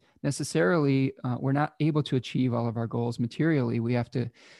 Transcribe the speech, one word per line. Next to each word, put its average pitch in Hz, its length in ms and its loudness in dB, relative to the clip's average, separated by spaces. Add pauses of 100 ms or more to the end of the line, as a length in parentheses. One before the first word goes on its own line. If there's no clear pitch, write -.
(240)
necessarily, 143 920 2 (100)
uh, 123 160 -2
we're 135 120 -2
not 143 280 0
able 151 240 2
to - 120 -2
achieve 127 380 0
all 117 140 0
of 113 100 -4
our 117 100 -4
goals 120 320 -4
materially. 123 600 0
We 117 140 0
have 120 180 0
to, 120 180 -2 (300)